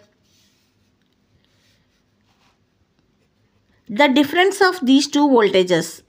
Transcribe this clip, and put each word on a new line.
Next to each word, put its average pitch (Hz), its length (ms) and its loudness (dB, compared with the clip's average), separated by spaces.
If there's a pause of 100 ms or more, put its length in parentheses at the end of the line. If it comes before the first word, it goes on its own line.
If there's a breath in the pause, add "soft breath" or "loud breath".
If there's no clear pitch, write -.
(4000)
The 226 200 0
difference 330 520 0
of 370 240 -2
these 269 240 2
two 294 200 0
voltages 185 800 0